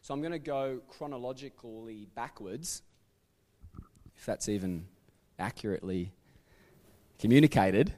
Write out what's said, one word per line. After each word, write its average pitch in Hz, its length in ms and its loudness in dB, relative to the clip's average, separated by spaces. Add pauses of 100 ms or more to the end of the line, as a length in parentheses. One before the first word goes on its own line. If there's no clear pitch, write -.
So - 120 -8
I'm 139 80 -4
gonna 165 160 -4
go 135 500 -4
chronologically 123 1300 -12
backwards, 117 680 -10 (1300)
if - 100 -18
that's - 220 -4
even 92 400 -2 (520)
accurately 92 760 -4 (1040)
communicated. 113 800 6